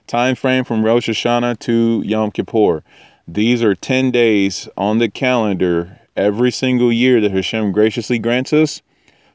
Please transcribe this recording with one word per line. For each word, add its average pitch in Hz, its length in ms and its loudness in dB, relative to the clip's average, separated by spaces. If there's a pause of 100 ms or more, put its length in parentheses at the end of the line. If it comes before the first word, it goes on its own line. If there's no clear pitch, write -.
time 123 280 0
frame 131 300 0
from 110 180 -2
Rosh 117 280 2
Hashanah 120 480 -2
to 117 480 0
Yom 107 240 -2
Kippur. 95 520 0 (460)
These 113 340 0
are 104 120 2
ten 131 360 -2
days 110 560 2 (120)
on 104 180 0
the 117 140 0
calendar 95 880 -2 (160)
every 104 340 0
single 123 400 0
year 120 300 2
that 104 120 0
Hashem 101 400 -2
graciously 110 460 0
grants 120 360 -2
us 156 260 0 (540)